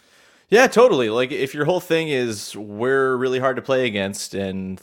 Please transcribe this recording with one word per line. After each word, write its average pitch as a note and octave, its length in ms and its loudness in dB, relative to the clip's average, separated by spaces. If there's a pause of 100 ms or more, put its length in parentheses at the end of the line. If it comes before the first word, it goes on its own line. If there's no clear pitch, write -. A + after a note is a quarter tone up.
(480)
Yeah, A#3 200 6
totally. F#3+ 420 4
Like, B2 220 0
if C3+ 240 -4
your D3 100 -2
whole F3+ 140 0
thing E3 300 -2
is, A#2+ 460 -4
"We're B2 600 0
really B2+ 220 -2
hard C3 160 0
to B2 80 -6
play C3 240 0
against," G2+ 480 -4
and, F#2+ 480 -6